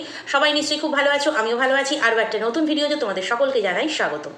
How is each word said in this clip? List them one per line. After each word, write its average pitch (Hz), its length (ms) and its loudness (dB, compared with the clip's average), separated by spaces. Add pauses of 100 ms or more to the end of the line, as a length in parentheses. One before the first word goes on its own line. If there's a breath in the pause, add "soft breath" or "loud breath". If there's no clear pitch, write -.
(280 loud breath)
সবাই 294 260 2
নিশ্চয়ই 294 260 -2
খুব 302 140 -2
ভালো 285 180 4
আছো, 285 200 2
আমিও 226 260 0
ভালো 262 160 2
আছি। 269 260 0
আরও 226 180 2
একটা 214 220 0
নতুন 233 260 0
ভিডিওতে 294 300 0
তোমাদের 196 280 -2
সকলকে 254 380 0
জানাই 196 280 0
স্বাগত। 151 480 -4